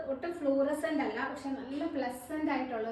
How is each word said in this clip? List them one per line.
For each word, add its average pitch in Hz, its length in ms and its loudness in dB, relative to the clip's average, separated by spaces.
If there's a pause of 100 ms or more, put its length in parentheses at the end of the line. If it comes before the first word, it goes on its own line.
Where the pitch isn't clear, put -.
(120)
ഒട്ടും 339 260 -2
ഫ്ലൂറസെന്റ് 294 680 4
അല്ല, 233 120 -2 (140)
പക്ഷെ 269 260 -6
നല്ല 294 280 -4 (100)
പ്ലസന്റ് 277 580 0
ആയിട്ടുള്ള 240 380 0